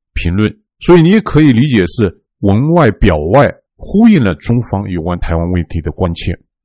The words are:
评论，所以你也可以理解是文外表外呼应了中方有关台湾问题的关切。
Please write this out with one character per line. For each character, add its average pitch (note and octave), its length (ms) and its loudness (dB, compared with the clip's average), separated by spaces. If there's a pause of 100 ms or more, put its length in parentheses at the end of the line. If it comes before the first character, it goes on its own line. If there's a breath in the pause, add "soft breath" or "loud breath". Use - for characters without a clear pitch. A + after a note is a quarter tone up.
(140)
评 F2 220 -4
论， G#2 180 0 (260)
所 F3+ 180 4
以 E3 40 6
你 D#3+ 80 2
也 G#3+ 120 2
可 - 200 0
以 D3+ 100 4
理 A#2+ 160 2
解 A2+ 180 0
是 - 380 -4 (160)
文 G#2+ 340 0
外 D3+ 180 2
表 F2+ 260 0 (160)
外 B2 180 2 (240)
呼 A3 320 0
应 F#3+ 160 4
了 F#2 120 -2
中 A#2+ 240 -2 (120)
方 G2 180 -6
有 F2 120 -6
关 F2 180 -4
台 - 160 -4
湾 E2+ 160 -2
问 F2+ 120 -2
题 E2 180 -8
的 - 100 -8
关 F2 220 -4
切。 - 240 -8 (280)